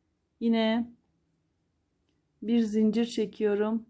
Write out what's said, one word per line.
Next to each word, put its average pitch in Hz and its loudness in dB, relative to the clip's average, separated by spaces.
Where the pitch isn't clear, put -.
Yine 226 0
bir 233 0
zincir 220 2
çekiyorum. 214 -2